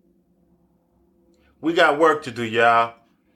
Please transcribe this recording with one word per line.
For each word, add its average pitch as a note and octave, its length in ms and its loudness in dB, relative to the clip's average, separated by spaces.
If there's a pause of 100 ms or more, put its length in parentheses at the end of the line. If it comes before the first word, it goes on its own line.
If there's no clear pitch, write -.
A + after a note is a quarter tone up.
(1600)
We E3 140 -4
got D#3 240 2
work D#3 240 2
to C3 80 -12
do, A#2 140 -8
y'all. A#2 500 0 (420)